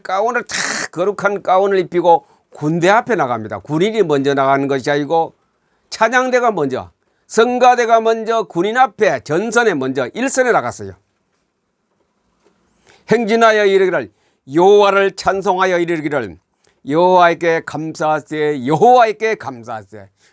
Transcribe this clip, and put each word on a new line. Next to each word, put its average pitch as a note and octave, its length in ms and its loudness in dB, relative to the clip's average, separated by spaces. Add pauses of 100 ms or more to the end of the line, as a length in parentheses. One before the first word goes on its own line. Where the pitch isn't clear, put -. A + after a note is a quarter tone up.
가운을 A3+ 420 -4
탁 - 460 -8
거룩한 G3 520 -4
가운을 G3 360 0
입히고 E3+ 480 2 (260)
군대 D#3+ 360 -2
앞에 A#3 260 2
나갑니다. A2+ 460 -4
군인이 G3 420 -2
먼저 C#3+ 320 0
나가는 C#3 320 0
것이 C3+ 240 -4
아니고 D3 440 -2 (560)
찬양대가 B3 600 0
먼저, C3 400 -4 (360)
성가대가 A#3+ 760 2
먼저 A3+ 440 -2
군인 G3+ 320 -4
앞에 G#3 440 0
전선에 G#3+ 540 0
먼저 C3 340 -2
일선에 B3+ 440 -2
나갔어요. A#2 400 -4 (2250)
행진하여 A3 580 2
이르기를 F#3 440 0 (420)
여호와를 G3 640 4
찬송하여 F#3 640 -2
이르기를, D3 580 -4 (500)
"여호와께 E3+ 800 2
감사하세, D3+ 1000 -4
여호와께 A3 680 2
감사하세." A2+ 760 -14 (240)